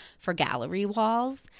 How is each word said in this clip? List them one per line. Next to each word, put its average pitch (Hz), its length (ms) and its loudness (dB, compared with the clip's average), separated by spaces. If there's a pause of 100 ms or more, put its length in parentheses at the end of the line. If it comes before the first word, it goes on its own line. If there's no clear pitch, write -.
(180)
for - 160 -2
gallery 156 520 0
walls. 233 600 0 (140)